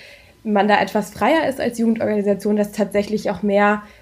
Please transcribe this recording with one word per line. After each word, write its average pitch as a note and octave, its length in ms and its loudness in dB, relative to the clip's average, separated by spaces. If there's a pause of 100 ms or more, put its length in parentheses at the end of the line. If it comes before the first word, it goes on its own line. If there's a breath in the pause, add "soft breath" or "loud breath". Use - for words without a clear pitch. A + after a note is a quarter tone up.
(440 loud breath)
man G#3 240 2
da G#3 120 4
etwas G3+ 300 -2
freier C#4+ 380 0
ist C4 120 -4
als A#3 180 -4
Jugendorganisation, G#3+ 760 0
dass G#3 160 -2
tatsächlich G#3 580 -2
auch F#3 120 -6
mehr, G#3 400 2 (200 loud breath)